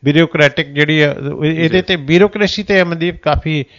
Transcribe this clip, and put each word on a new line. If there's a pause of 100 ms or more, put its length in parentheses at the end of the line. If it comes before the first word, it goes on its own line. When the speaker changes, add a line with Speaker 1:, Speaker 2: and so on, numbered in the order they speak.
Speaker 1:
ਬਿਊਰੋਕ੍ਰੈਟਿਕ
ਜਿਹੜੀ
ਆ, (200)
ਉਹ,
ਇਹਦੇ
Speaker 2:
ਜੀ।
Speaker 1:
ਤੇ
ਬਿਊਰੋਕ੍ਰੇਸੀ
ਤੇ
ਅਮਨਦੀਪ
ਕਾਫੀ (140)